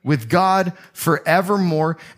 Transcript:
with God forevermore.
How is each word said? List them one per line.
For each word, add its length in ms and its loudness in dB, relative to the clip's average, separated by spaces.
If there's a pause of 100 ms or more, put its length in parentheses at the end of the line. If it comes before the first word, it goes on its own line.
with 260 -2
God 440 2 (200)
forevermore. 1040 0 (200)